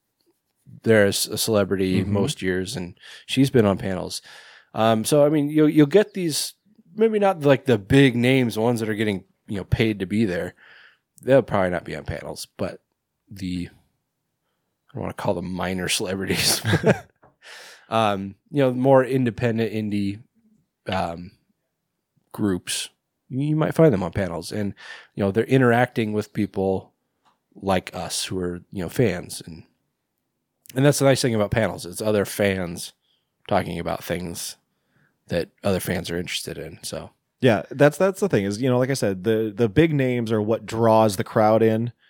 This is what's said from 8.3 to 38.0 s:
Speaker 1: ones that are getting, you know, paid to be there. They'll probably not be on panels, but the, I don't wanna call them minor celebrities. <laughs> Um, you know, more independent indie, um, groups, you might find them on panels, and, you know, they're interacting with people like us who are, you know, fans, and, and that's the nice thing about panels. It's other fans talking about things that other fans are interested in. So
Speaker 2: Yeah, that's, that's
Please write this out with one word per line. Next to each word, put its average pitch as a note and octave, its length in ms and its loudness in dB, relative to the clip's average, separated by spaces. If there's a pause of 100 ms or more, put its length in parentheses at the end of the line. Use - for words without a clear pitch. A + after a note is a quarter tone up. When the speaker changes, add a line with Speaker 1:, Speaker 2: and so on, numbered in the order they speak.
Speaker 1:
ones A2+ 220 0
that A2 100 -4
are G#2+ 60 -4
getting, G#2 280 -2 (240)
you G#2 100 -8
know, F2 60 -8
paid A2 360 0
to F#2+ 60 -4
be G#2 200 0
there. F2 300 -4 (680)
They'll C3 220 4
probably F#2 280 0
not F2 140 -4
be D#2 100 -10
on D2 100 -12
panels, - 420 -10 (100)
but - 240 -8 (480)
the, F#2 420 -8
I - 1200 -20
don't - 100 -10
wanna F2+ 100 -6
call G#2 220 -2
them F2+ 180 -8
minor F2+ 340 -4
celebrities. F#2+ 800 -4
<laughs> A2 60 0 (1200)
Um, G2+ 440 -2 (160)
you C#3+ 100 0
know, C3 100 2
more C3 320 6
independent A#2 720 -2
indie, G#2 460 -4 (680)
um, F2 440 -6 (1000)
groups, - 580 -4 (400)
you C#3+ 260 -2
might D#3+ 180 0
find D#3+ 180 6
them F#2+ 120 -2
on F2 80 -4
panels, F2 400 -6
and, G2+ 240 -6 (400)
you G#2 80 -2
know, G2 80 2
they're A2+ 140 0
interacting A#2+ 680 4
with G#2+ 200 -4
people F#2+ 600 -4 (640)
like F#2+ 400 -2
us - 300 -8
who F#2+ 140 -6
are, F2 220 -6 (100)
you F#2 120 -6
know, D#2+ 60 -6
fans, F2+ 540 -2
and, E2 200 -16 (1120)
and C3+ 100 2
that's C#3+ 140 2
the C3+ 60 2
nice C3+ 160 4
thing B2 120 0
about G#2 160 0
panels. F2+ 360 -2
It's F2+ 140 -12
other G#2+ 260 0
fans F#2+ 680 -4 (540)
talking F2+ 320 -2
about E2+ 240 -6
things F2 540 -10 (720)
that E2+ 200 -4 (140)
other F#2+ 160 0
fans F2 320 -6
are E2+ 60 -4
interested E2+ 420 -8
in. D#2+ 240 -14
So D#2+ 260 -12 (320)
Speaker 2:
Yeah, A2 300 4
that's, C#3+ 260 2
that's F#3+ 220 0